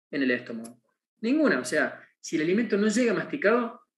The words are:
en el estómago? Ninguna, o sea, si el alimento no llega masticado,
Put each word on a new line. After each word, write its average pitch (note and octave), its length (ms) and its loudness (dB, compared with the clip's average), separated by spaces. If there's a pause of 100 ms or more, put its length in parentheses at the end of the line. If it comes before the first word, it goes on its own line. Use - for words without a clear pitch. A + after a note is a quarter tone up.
(120)
en C#3+ 100 -2
el B2+ 80 2
estómago? A#2 500 -6 (400)
Ninguna, A#3+ 380 2
o B2+ 60 -4
sea, C#3+ 360 -2 (200)
si - 160 -6
el D3+ 60 0
alimento G#3 340 0
no G#3 100 2
llega A3 260 2
masticado, A3+ 680 0 (180)